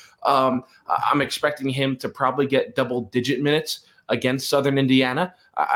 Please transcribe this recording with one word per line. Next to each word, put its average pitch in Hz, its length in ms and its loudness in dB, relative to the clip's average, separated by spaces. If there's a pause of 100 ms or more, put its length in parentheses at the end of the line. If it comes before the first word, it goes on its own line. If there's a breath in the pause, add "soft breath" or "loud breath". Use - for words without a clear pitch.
(240 soft breath)
Um, 131 400 2 (240 soft breath)
I, - 240 0
I'm 143 100 2
expecting 139 480 -2
him 135 280 -2
to 123 120 -8
probably 131 380 0
get 123 280 0
double-digit 123 640 -2
minutes 147 420 -2 (280 soft breath)
against 127 400 -2
Southern 139 280 2
Indiana. 131 560 2 (220 soft breath)
I, 76 200 0